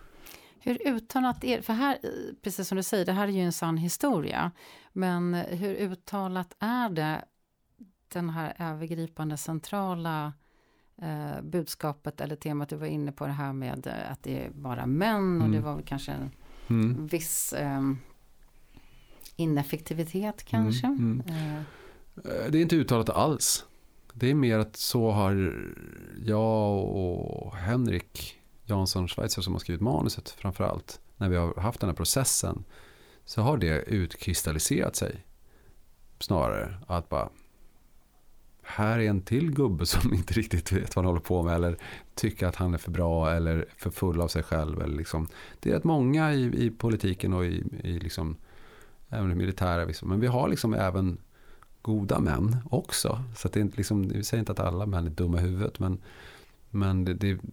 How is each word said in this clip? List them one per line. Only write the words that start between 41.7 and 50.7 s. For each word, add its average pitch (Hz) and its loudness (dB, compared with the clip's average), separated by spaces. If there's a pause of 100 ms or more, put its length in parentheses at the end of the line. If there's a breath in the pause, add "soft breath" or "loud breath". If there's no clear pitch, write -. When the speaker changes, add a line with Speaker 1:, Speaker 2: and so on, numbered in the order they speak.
Speaker 2:
tycker - 0
att 90 0
han 90 2
är 82 0
för 87 -6
bra 82 4
eller 82 2 (100)
för - -4
full 85 0
av 85 2
sig 82 0
själv. 78 0
Eller 76 -2
liksom. 80 -2 (320 loud breath)
Det - 0
är - 4
rätt - 0
många 151 4
i, 123 2
i 110 2
politiken 98 0
och 90 2
i, 85 -2 (180)
i 87 -4
liksom, 82 -4 (720 loud breath)
även 107 -2
det 87 2
militära. 90 0
Liksom. 85 -6
Men 98 2
vi 123 4
har 123 2
liksom 110 2